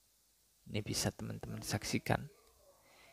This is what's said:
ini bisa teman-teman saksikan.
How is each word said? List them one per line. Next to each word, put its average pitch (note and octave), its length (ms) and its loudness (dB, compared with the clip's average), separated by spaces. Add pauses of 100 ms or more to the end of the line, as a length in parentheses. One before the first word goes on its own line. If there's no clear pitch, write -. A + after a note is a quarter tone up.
(680)
ini G#2+ 160 0
bisa - 240 2
teman-teman A2 560 -6
saksikan. - 640 2 (840)